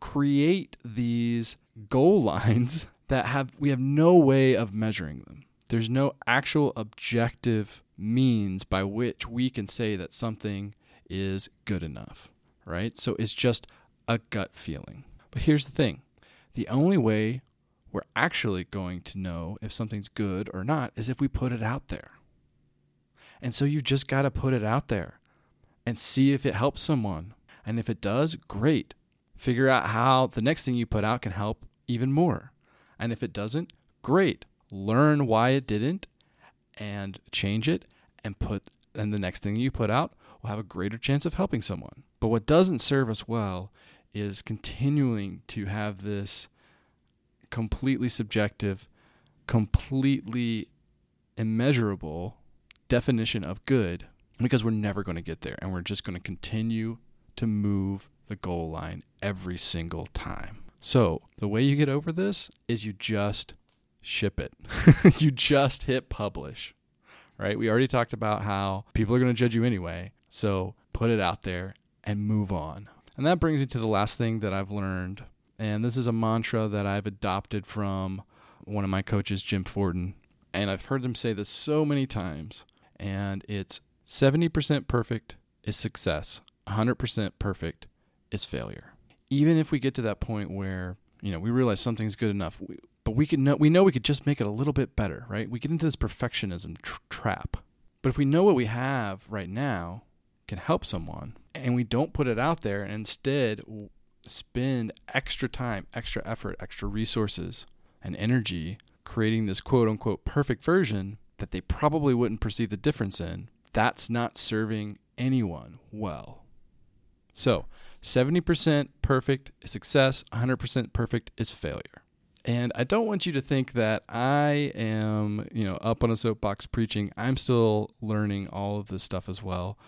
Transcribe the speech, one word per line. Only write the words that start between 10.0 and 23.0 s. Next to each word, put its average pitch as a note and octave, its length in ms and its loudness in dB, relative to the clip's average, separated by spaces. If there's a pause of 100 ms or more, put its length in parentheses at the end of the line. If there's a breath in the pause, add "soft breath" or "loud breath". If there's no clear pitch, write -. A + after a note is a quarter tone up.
something G#2 600 -6 (360 soft breath)
is F#2+ 400 -4 (140)
good F#2 180 -4
enough, B1 480 -12 (360)
right? F#2 320 -6
So - 200 -2
it's A2 140 -2
just - 340 0 (400 soft breath)
a A#2 120 0 (120)
gut G2+ 240 -4
feeling. - 500 -12 (260 soft breath)
But - 120 -4
here's D3+ 220 4
the - 80 -10
thing. G#2+ 300 0 (500 soft breath)
The - 160 -4
only E3 300 4
way A2 420 2 (500)
we're - 120 -6 (120)
actually G2 500 0
going F2+ 360 -8
to - 180 -12
know F2 440 -6
if G#2+ 100 -8
something's G#2+ 360 -6
good G2+ 440 -4
or F#2+ 120 -6
not C#3 300 -2
is A#2 140 -6
if B2+ 100 -4
we C#3 100 2
put B2+ 220 -2
it A#2 120 -6
out A#2 260 -4
there. - 220 -10 (1300 loud breath)